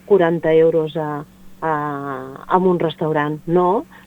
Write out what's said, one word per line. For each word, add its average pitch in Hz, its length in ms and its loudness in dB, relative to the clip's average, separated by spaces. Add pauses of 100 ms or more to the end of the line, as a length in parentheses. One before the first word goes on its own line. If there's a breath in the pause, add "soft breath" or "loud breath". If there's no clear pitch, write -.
quaranta 170 480 2
euros 160 400 4
a, 151 300 -6 (360)
a, 160 140 -2 (720)
en 185 240 2
un 175 80 2
restaurant, 156 640 -2 (100)
no? 180 340 2 (220 loud breath)